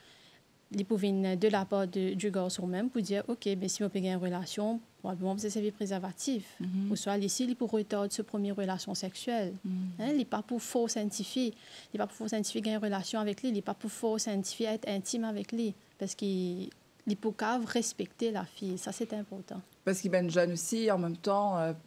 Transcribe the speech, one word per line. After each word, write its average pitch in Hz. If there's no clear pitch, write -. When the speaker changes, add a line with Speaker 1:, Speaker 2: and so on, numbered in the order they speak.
Speaker 1:
Il 202
peut 220
venir 190
de 196
la 202
part 196
de, 190
du 196
garçon 180
même 190
pour 233
dire, « 202
Ok, 233
mais 185
si -
on 202
peut 196
avoir 185
une 185
relation, 185
probablement, 190
vous 208
avez 208
préservatif. » 196
Speaker 2:
Mhm. 190
Speaker 1:
Ou 202
soit, 202
ici, 202
il 240
peut 247
retarder 208
sa 214
première 202
relation 190
sexuelle. 190
Speaker 2:
Mhm. 185
Speaker 1:
Hein, 220
il 294
n'est 254
pas 214
pour 240
faux 233
scientifique. 220
Il 208
n'est -
pas 208
pour -
faux 220
scientifique 214
avoir 214
une -
relation 196
avec 208
lui. 262
Il 233
n'est 202
pas -
pour 214
faux 220
scientifique 208
être 220
intime 208
avec 208
lui. 226
Parce 196
qu'il, 185
il 208
peut 220
quand 226
même 226
respecter 226
la 196
fille. 185
Ça, 202
c'est 226
important. 190
Speaker 2:
Parce 185
qu'il 180
est 180
jeune 175
aussi, 220
en 190
même 170
temps, 196
euh, 160